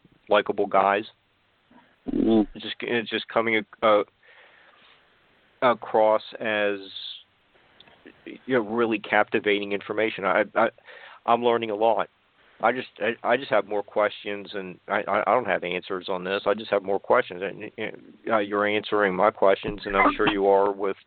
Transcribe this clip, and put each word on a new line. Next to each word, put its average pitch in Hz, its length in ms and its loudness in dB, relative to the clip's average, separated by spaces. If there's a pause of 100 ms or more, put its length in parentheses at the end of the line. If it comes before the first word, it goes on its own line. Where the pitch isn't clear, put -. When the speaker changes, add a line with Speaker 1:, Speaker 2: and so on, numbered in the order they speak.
(280)
Speaker 1:
likable 104 380 0
guys. 98 380 2 (1040)
Speaker 2:
Mm-hmm. 110 320 2 (120)
Speaker 1:
It's 107 100 -14
just, 110 160 -10
it's 113 300 -4
just 107 180 -4
coming, 110 360 0 (180)
uh, 107 200 6 (1600)
across 110 600 2 (180)
as, 104 380 -2 (1500)
you - 300 -6
know, 123 60 4
really 113 380 0
captivating 104 720 0
information. 104 520 -4
I, 95 200 2 (100)
I, 110 140 2 (580)
I'm 117 180 2
learning 117 260 2
a 104 60 -4
lot. 104 320 2 (540)
I 117 100 4
just, 127 160 -8 (120)
I, 107 280 -2
I 120 80 4
just 135 140 -10
have 101 160 2
more 101 160 -2
questions, 104 720 -4
and 92 240 -10 (100)
I, 160 200 -2
I, 101 180 0
I 101 80 4
don't 120 120 0
have 87 180 -2
answers 90 440 -6
on 90 140 -4
this. 98 240 -4
I 101 80 2
just 107 160 -8
have 101 140 0
more 98 160 -2
questions, 107 420 0
and, 104 500 -10 (380)
uh, 113 80 2
you're 104 280 0
answering 104 480 0
my 104 180 4
questions, 101 520 0
and 101 120 -4
I'm 98 200 4
sure 107 120 0
you 101 180 0
are 98 260 4
with 98 240 -6 (100)